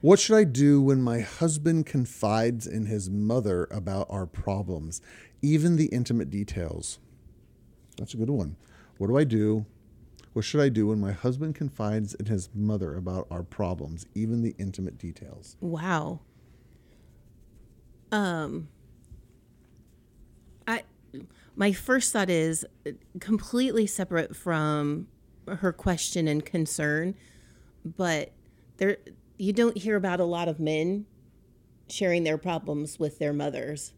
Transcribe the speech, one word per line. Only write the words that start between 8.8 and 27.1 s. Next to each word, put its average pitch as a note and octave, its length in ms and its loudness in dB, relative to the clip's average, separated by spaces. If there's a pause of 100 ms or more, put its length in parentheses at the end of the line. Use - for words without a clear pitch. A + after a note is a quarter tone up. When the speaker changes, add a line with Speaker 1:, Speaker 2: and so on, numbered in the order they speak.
Speaker 1:
What G2 100 -2
do B2 100 4
I D3+ 60 6
do? G#2+ 420 2 (680)
What G#2+ 120 -2
should D3 160 2
I C#3+ 80 6
do A2 180 2
when G#2+ 140 2
my G2 100 -2
husband C3 440 -2
confides G#2+ 580 -2
in G#2+ 140 -6
his G2 260 -2
mother G2+ 420 0
about F#2 360 -4
our E2+ 120 -6
problems, E2+ 720 -6
even A2+ 300 -2
the A2+ 160 -2
intimate F#2+ 400 -8
details? - 600 -14
Speaker 2:
Wow. E3 600 -4 (1900)
Um, E3 580 -2 (2000)
I, - 160 -4 (720)
my G3+ 160 2
first B3+ 420 2
thought G3 160 0
is, D#3+ 360 2 (220)
uh, D3 40 -8 (280)
completely A3+ 680 2
separate F3+ 480 -2
from D3+ 720 0 (400)
her F#3 240 0
question E3+ 560 0
and D3+ 180 0
concern, D#3+ 680 -2 (680)